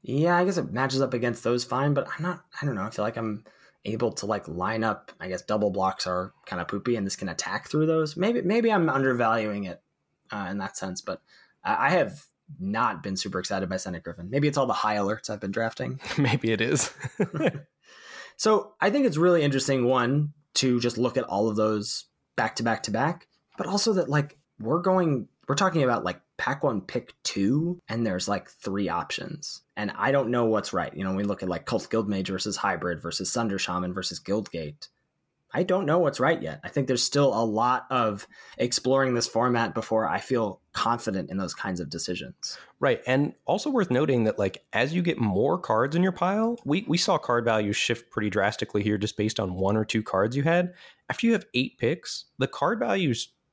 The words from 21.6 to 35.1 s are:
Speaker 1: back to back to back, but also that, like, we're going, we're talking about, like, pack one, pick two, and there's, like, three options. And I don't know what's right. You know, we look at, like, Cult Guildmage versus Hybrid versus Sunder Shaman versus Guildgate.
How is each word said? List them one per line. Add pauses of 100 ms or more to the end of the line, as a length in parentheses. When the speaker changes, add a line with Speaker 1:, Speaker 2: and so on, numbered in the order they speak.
Speaker 1:
back
to
back
to
back, (300)
but
also
that,
like, (200)
we're
going, (180)
we're
talking
about,
like, (160)
pack
one,
pick (100)
two,
and
there's,
like,
three
options. (160)
And
I
don't
know
what's
right.
You
know,
we
look
at,
like,
Cult
Guildmage
versus
Hybrid
versus
Sunder
Shaman
versus
Guildgate. (640)